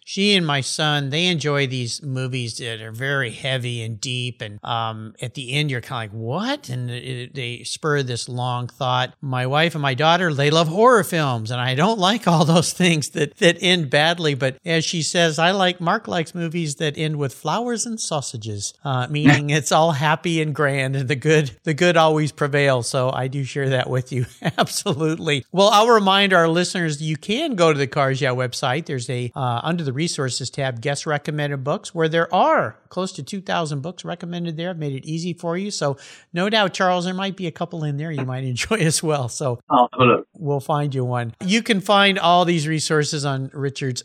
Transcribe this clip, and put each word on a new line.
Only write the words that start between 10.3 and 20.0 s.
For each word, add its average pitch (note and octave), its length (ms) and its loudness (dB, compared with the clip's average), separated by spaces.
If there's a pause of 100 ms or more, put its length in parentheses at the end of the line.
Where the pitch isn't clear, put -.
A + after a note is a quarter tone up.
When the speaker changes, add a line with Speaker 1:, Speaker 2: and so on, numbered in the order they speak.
Speaker 1:
they C#3+ 160 2
love D#3+ 180 4
horror G#3+ 360 6
films. B2+ 460 -2
And B2 80 -4
I B2+ 160 0
don't G3+ 240 4
like F#3+ 300 2
all D#3+ 160 6
those E3 300 4
things E3+ 380 2
that, D3 260 -4
that F3 240 4
end F3 260 2
badly. D#3 460 2
But C3 280 -2
as E3 220 0
she E3+ 160 -4
says, D#3+ 380 0
"I E3+ 140 4
like, F3+ 280 0
Mark F#3+ 260 -2
likes F3+ 280 -4
movies E3 400 -4
that D3+ 240 -4
end D#3 180 -2
with C#3+ 160 -4
flowers A3+ 540 -4
and A3 120 -8
sausages," A2 760 -6 (100)
uh, C3 240 0
meaning D3 420 4
Speaker 2:
<laughs> D3+ 80 2
Speaker 1:
it's - 140 -4
all E3 200 6
happy D#3+ 500 0